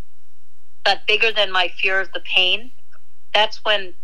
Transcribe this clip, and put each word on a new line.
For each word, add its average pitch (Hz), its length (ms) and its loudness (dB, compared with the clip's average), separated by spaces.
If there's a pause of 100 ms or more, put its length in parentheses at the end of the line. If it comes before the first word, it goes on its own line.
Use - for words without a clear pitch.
(840)
but 196 220 2
bigger 214 240 2
than 202 200 0
my 180 180 2
fear 190 300 0
of 185 140 -2
the 175 60 -2
pain, 196 500 0 (640)
that's 214 320 2
when 196 380 0